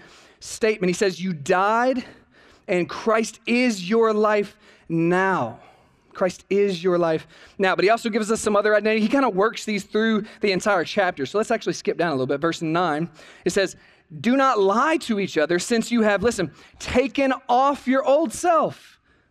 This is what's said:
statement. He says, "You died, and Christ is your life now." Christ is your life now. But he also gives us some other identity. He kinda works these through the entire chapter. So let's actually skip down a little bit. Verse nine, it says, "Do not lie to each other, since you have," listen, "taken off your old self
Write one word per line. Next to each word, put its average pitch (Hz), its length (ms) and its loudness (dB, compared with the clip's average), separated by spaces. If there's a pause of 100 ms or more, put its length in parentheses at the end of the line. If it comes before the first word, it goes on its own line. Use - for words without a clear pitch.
(400)
statement. - 480 -4
He 180 60 0
says, 175 280 -2
"You 185 120 -4
died, 208 720 0 (640)
and 175 180 0
Christ - 580 -2
is 233 440 0
your 226 240 2
life 208 420 0 (320)
now." 170 720 0 (540)
Christ - 340 -4
is 196 360 0
your 175 160 2
life 160 260 0 (320)
now. 185 180 2
But 170 100 2
he 196 40 4
also 226 180 0
gives 214 240 -2
us 220 80 -2
some 214 160 0
other 214 200 4
identity. 214 260 2
He 214 60 2
kinda 269 220 0
works 202 360 -2
these 202 180 -4
through 220 420 0 (160)
the 208 100 2
entire 196 320 0
chapter. 180 420 -2
So 196 140 -2
let's 220 100 -2
actually 220 240 -2
skip - 240 -4
down 165 120 0
a - 20 -2
little 131 160 -2
bit. 143 120 -2
Verse 165 220 -4
nine, 165 480 -2 (360)
it - 40 0
says, 190 260 0 (460)
"Do 247 160 2
not 262 220 2
lie 240 380 2
to 220 220 -4
each 180 200 -2
other, 156 180 2
since 226 320 -2
you 233 140 2
have," 202 180 2
listen, 202 300 -2 (260)
"taken 269 560 0 (160)
off 262 380 2
your 262 180 2
old 277 260 2
self 311 680 -2 (320)